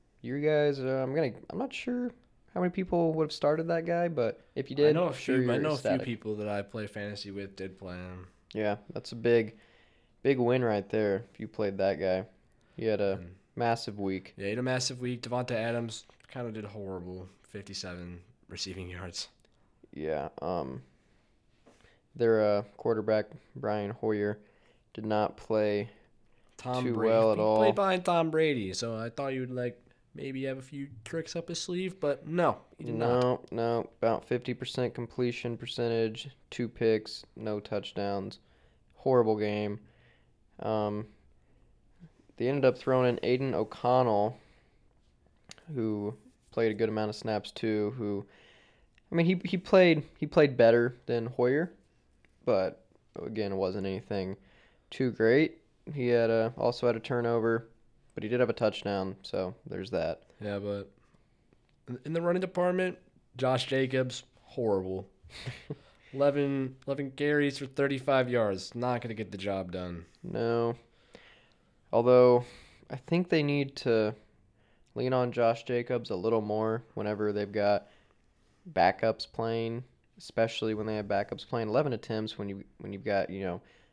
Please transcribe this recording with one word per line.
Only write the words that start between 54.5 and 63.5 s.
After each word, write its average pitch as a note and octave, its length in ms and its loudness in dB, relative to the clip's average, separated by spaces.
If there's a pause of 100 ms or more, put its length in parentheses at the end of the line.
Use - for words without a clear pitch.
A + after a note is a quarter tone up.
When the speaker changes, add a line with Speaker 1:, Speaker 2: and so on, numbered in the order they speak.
Speaker 1:
too B2+ 220 -2
great. B2+ 480 4 (340)
He B2+ 140 -2
had A#2 220 4
a, A2+ 280 2
also A#2+ 300 0
had A#2 80 2
a A2+ 40 -4
turnover, A#2 720 0 (440)
but - 100 -10
he G#2+ 60 -6
did B2 100 0
have A#2+ 100 2
a A#2 40 -2
touchdown, G2 680 -2
so F#2+ 320 -4 (100)
there's F#2+ 260 -10
that. D#2+ 320 -2 (180)
Speaker 2:
Yeah, G2+ 180 -6
but G2+ 320 -8 (960)
in, B2 180 -10
in D#3 80 -6
the E3 80 -2
running F3 200 2
department, F3+ 560 0 (400)
Josh B2+ 300 2